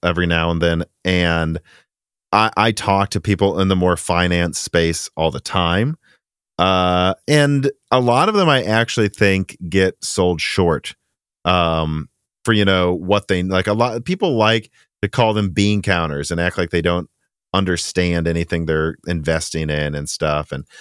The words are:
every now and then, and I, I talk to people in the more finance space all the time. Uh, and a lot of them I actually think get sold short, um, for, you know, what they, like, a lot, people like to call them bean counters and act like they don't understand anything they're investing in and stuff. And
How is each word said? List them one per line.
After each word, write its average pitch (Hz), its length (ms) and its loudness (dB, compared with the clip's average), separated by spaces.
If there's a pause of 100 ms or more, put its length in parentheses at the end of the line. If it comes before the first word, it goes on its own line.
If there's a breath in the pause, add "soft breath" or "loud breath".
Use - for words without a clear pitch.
every 87 240 0
now 85 240 0
and 85 100 -2
then, 85 220 0 (200)
and 85 560 0 (720 soft breath)
I, 107 240 2
I 110 180 2
talk 98 380 0
to 98 100 -4
people 95 380 0
in 95 80 2
the 92 80 2
more 90 220 2
finance 87 640 0
space 82 580 -2
all 80 140 0
the - 80 -8
time. 98 580 -2 (640 soft breath)
Uh, 90 560 2 (120)
and 143 440 2 (180)
a 127 100 4
lot 127 300 4
of 214 60 0
them 180 140 2
I 135 120 2
actually 107 480 0
think 95 480 0 (100)
get 92 360 2
sold 90 380 0
short, - 540 0 (480)
um, 80 640 0 (380)
for, 113 80 2
you 104 120 2
know, 90 280 2
what 92 360 -2
they, 90 120 0
like, 92 240 0
a 104 80 0
lot, 117 320 -2
people 180 320 -2
like 110 320 2 (320 soft breath)
to 101 80 -2
call 110 240 2
them 104 160 0
bean 101 320 2
counters 80 480 -2
and 85 100 -4
act 87 200 -2
like 87 100 -2
they 85 140 -2
don't 87 260 -2 (460)
understand 87 720 0
anything 85 400 -2
they're 80 300 -2 (100)
investing 80 640 -4
in 73 240 -4
and 73 120 -8
stuff. 76 440 -4
And 71 140 -10 (160 loud breath)